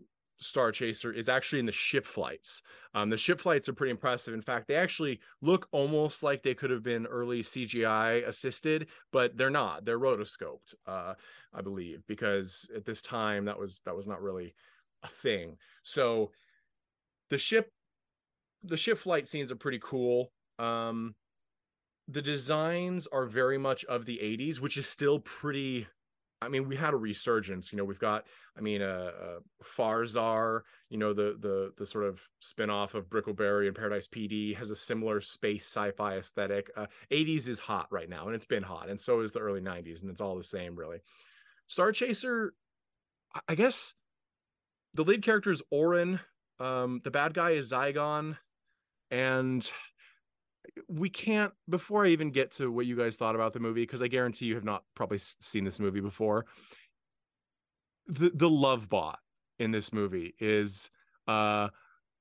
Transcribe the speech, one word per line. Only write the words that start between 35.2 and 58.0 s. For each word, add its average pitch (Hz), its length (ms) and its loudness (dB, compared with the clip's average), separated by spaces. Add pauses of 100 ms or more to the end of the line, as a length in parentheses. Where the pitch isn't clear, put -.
space 104 440 -4
sci-fi 101 520 -2
aesthetic. 101 580 -4
Uh, 104 120 -6 (240)
eighties 151 360 2
is 120 120 -4
hot 98 320 -4
right 85 180 -4
now, 85 160 -10
and 113 100 -4
it's 110 100 -10
been 104 180 0
hot, 90 260 -10
and 104 100 -6
so 117 220 2
is 107 100 -2
the 117 80 -4
early 101 220 -2
nineties, 87 400 -8
and 95 100 -8
it's 92 100 -10
all 95 140 -2
the 92 80 -6
same, 87 320 -8
really. 82 240 -10 (680)
Star 190 240 4
Chaser, 233 640 -2 (800)
I, - 60 -8 (100)
I 165 60 0
guess 233 380 2 (1040)
the 156 80 2
lead 202 180 6
character 208 300 4
is 143 180 0
Orin, 175 500 4 (400)
um, 127 440 -2
the 135 80 -4
bad 147 220 2
guy 170 180 4
is 135 200 2
Zygon, 147 640 0 (760)
and 131 580 2 (1160)
we 180 220 -2
can't, 214 420 2 (160)
before 202 380 2
I 185 40 10
even 156 220 6
get 131 220 2
to 131 180 0
what 123 140 0
you 123 100 0
guys 117 220 2
thought 113 180 2
about 113 160 2
the 120 80 -8
movie, 117 260 0
'cause 123 160 -6
I 123 60 2
guarantee 123 380 0
you 110 100 0
have 107 80 -4
not 104 200 -2 (120)
probably 101 200 -2
s-, - 260 -4
seen 101 220 0
this 95 160 -2
movie 101 220 0
before, 107 440 0 (1600)